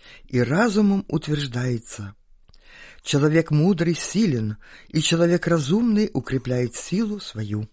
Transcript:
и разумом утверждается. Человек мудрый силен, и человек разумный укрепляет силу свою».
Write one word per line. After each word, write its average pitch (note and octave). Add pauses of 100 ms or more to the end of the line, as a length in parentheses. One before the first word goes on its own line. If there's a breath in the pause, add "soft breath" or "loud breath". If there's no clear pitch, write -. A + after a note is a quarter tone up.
(280 loud breath)
и B2
разумом G3
утверждается. B2 (880 loud breath)
Человек D#3
мудрый E3
силен, B2 (300 loud breath)
и F#3
человек E3+
разумный G#3
укрепляет B2+
силу G#3
свою». G#2+